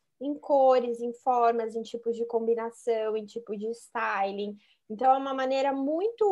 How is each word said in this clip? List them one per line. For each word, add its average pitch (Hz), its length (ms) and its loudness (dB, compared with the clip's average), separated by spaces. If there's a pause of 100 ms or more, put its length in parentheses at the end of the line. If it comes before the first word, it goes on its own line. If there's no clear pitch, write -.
(200)
em 285 140 -4
cores, 262 680 4
em 240 120 -4
formas, 233 600 0
em 226 80 -6
tipos 233 340 -6
de 226 80 -2
combinação, 226 920 -2
em 214 100 -6
tipo 220 300 -10
de 208 140 -6
styling. 208 840 -4 (320)
Então, 247 240 4
é 269 60 4
uma 269 160 -4
maneira 269 380 0
muito 320 600 -2